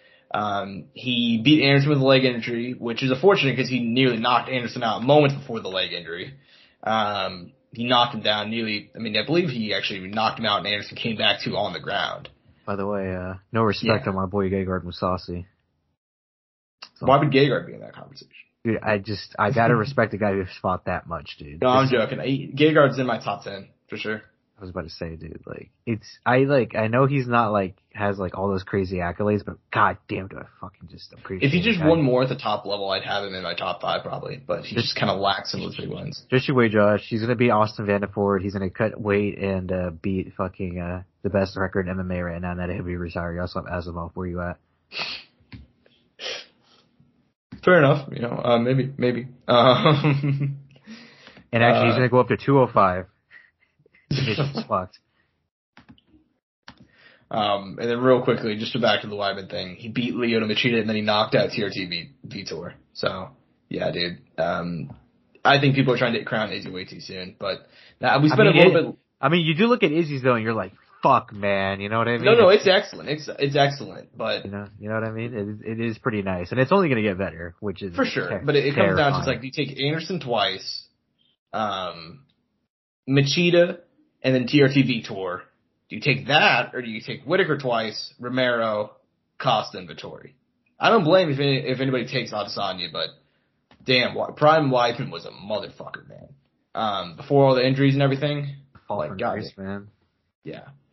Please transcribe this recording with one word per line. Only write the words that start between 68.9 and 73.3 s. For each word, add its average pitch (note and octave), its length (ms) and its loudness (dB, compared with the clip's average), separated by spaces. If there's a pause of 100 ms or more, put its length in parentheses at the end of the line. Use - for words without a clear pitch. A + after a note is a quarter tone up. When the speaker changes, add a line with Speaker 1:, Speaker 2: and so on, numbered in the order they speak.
Speaker 1:
bit. - 40 -16 (260)
Speaker 2:
I C3+ 80 2
mean, E3+ 160 2
you D#3+ 80 2
do G3 140 4
look A#3+ 140 2
at D#3+ 100 4
Izzy's D3 300 -2
though, B2+ 120 4
and A2 100 0
you're A2+ 100 0
like, F#2 180 -4 (300)
"Fuck, B2+ 320 2
man," G2 460 0
you G2+ 100 -6
know A2+ 80 0
what A#2 100 2
I A#2+ 80 0
mean? - 80 -4
Speaker 1:
No, A3 100 8
no, A3 140 8
Speaker 2:
It's G3+ 180 6
Speaker 1:
it's - 40 6
excellent. A2 400 -2
It's, D3+ 180 -6 (100)